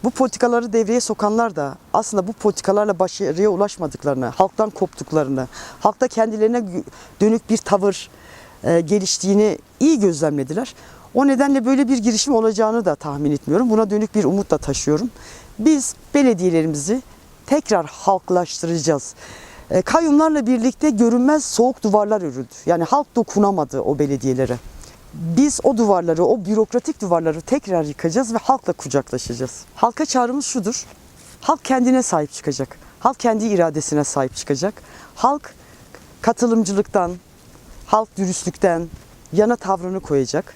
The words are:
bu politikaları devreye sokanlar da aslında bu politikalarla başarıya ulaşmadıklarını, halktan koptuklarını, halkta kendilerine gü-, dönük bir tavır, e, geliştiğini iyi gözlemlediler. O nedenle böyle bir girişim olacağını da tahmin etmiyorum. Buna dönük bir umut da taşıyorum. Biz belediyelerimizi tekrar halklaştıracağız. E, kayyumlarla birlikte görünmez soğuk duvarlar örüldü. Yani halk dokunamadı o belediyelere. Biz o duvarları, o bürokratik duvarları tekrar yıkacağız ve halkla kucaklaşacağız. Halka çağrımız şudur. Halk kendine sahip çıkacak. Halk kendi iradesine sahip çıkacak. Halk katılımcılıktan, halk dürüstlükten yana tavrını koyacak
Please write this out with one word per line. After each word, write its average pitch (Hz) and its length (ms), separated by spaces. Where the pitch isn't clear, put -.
bu 220 80
politikaları 240 600
devreye 226 280
sokanlar 214 540
da 143 220
aslında 202 340
bu 214 60
politikalarla 202 680
başarıya 185 500
ulaşmadıklarını, 160 760
halktan 190 440
koptuklarını, 139 800
halkta 214 280
kendilerine 220 500
gü-, 185 260
dönük 220 280
bir 220 80
tavır, 196 520
e, 170 180
geliştiğini 196 760
iyi 302 200
gözlemlediler. 156 760
O 269 140
nedenle 269 380
böyle 269 220
bir 262 100
girişim 233 380
olacağını 220 500
da 160 100
tahmin 147 360
etmiyorum. 165 380
Buna 220 200
dönük 208 260
bir 208 80
umut 185 280
da 160 60
taşıyorum. 151 520
Biz 277 360
belediyelerimizi 180 880
tekrar 214 400
halklaştıracağız. 165 1300
E, 185 100
kayyumlarla 302 680
birlikte 254 420
görünmez 247 560
soğuk 247 380
duvarlar 208 380
örüldü. 131 320
Yani 170 180
halk 277 320
dokunamadı 196 680
o 139 180
belediyelere. 131 580
Biz 175 500
o 254 140
duvarları, 175 480
o 208 200
bürokratik 220 560
duvarları 165 400
tekrar 190 420
yıkacağız 170 500
ve 233 40
halkla 254 360
kucaklaşacağız. 127 880
Halka 240 300
çağrımız 254 400
şudur. 220 400
Halk - 240
kendine 254 380
sahip 151 280
çıkacak. - 460
Halk 254 200
kendi 220 260
iradesine 160 580
sahip 135 320
çıkacak. 151 380
Halk - 380
katılımcılıktan, 208 880
halk 220 320
dürüstlükten 175 720
yana 214 220
tavrını 190 440
koyacak 147 560